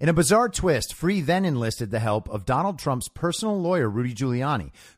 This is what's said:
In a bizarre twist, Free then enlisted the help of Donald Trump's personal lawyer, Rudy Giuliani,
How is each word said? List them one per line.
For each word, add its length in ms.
In 80
a 60
bizarre 340
twist, 460
Free 260
then 240
enlisted 460
the 100
help 300
of 160
Donald 320
Trump's 300
personal 520
lawyer, 300
Rudy 240
Giuliani, 560